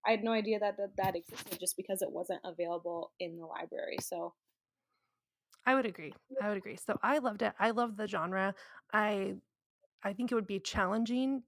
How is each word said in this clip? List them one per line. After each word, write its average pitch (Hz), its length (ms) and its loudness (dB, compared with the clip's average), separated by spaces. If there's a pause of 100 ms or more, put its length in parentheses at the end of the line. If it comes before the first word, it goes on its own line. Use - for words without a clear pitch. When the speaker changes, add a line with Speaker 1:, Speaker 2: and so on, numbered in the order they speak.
Speaker 1:
I 220 60 6
had 220 120 2
no 226 80 2
idea 220 280 2
that, 208 180 2
that, 202 200 -4
that 190 180 2
existed - 440 -8
just 180 160 6
because 190 260 0
it - 100 2
wasn't 175 320 -2
available 170 760 -2
in 170 180 -6
the 165 80 -10
library, 170 540 -6
so. 170 340 -6 (1300)
Speaker 2:
I 262 100 6
would 262 120 2
agree. 156 260 -8 (280)
I 208 80 0
would 208 100 0
agree. 185 180 -10
So 202 260 -4
I 262 160 4
loved 233 240 0
it. 208 160 0
I 220 120 4
love 226 260 0
the 214 120 -4
genre. 190 460 0 (380)
I, 202 440 2 (640)
I 196 120 -2
think 240 180 0
it 240 40 4
would 208 120 2
be 196 120 -2
challenging 233 880 2